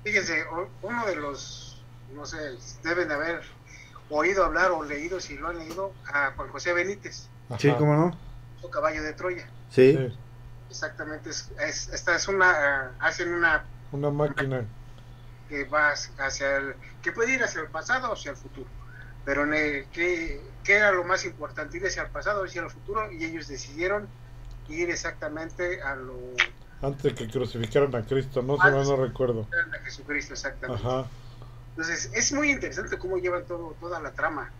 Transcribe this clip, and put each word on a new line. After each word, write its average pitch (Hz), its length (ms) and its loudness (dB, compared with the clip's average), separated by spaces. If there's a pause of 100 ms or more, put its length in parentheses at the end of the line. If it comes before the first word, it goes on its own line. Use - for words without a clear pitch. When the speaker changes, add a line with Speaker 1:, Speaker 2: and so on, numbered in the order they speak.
Speaker 1:
Fíjense, 175 480 2
u-, - 360 -6
uno 233 180 0
de 185 100 2
los, - 640 -8 (360)
no 147 100 -10
sé, - 120 -8 (460)
deben 170 240 2
de 156 60 0
haber 160 280 0 (680)
oído 175 360 6
hablar 170 260 6
o 160 120 2
leído, 151 360 -4
si 143 180 -8
lo 156 120 -4
han 170 100 -4
leído, 175 340 -6 (180)
a 139 240 2
Juan 139 140 -6
José 151 240 -2
Benítez. 175 540 -2 (320)
Speaker 2:
Sí, 147 100 8
Speaker 3:
Ajá. 143 80 6
Speaker 2:
¿cómo 147 180 6
no? 170 220 6 (440)
Speaker 1:
Su - 80 -12
Caballo 156 340 0
de 151 100 -2
Troya. 180 340 -4 (220)
Speaker 2:
Sí. 131 260 10
Speaker 3:
Sí. 127 180 0 (560)
Speaker 1:
Exactamente, 156 600 -8
es, - 200 -8 (160)
es, - 280 -4
esta 170 220 2
es 156 120 0
una, 190 240 8
ah, 143 480 4
hacen 170 340 2
una 165 300 4 (300)
Speaker 3:
Una... 143 160 2
máquina. 143 560 2 (840)
Speaker 1:
que 143 160 -4
va 147 280 4
hacia, - 200 -4 (140)
hacia 139 320 2
el, 139 180 -2 (260)
que 170 120 -4
puede 233 220 2
ir 254 60 2
hacia 180 200 0
el 151 60 -6
pasado 247 420 0
o 214 60 0
hacia 147 160 -8
el 135 60 -8
futuro. - 300 -12 (560)
Pero 139 220 2
en 151 80 2
el, 147 400 2
¿qué, 165 480 0 (240)
qué 196 80 6
era 208 180 8
lo 180 140 4
más 185 180 2
importante? 147 540 -6
Ir 190 100 -4
hacia 165 160 -2
el 143 60 -6
pasado 190 320 -2
o 185 40 0
hacia 170 180 -6
el 156 60 -6
futuro, 214 440 -4
y 160 100 -6
ellos 165 240 -6
decidieron 160 640 -2 (580)
ir 170 220 0
exactamente 165 920 -2
a 139 140 -2
lo 131 220 -8 (640)
Speaker 3:
Antes 135 220 -2
de 135 120 2
que 117 140 -6
crucificaran 123 680 2
a 117 100 2
Cristo, 135 360 0
¿no? 135 160 2
Si - 60 6
Speaker 1:
Antes 135 260 8
Speaker 3:
mal 139 80 6
no 131 80 4
recuerdo. 113 420 0 (260)
Speaker 1:
a - 120 -10
Jesucristo, - 480 -6
exactamente. 131 520 -4
Speaker 3:
Ajá. 127 200 2 (720)
Speaker 1:
Entonces, 330 360 -2
es 226 200 4
muy 285 180 4
interesante 202 480 -2
cómo 185 200 0
llevan 175 260 0
todo, 170 340 -6
toda 165 220 -6
la 147 100 -8
trama 143 480 -2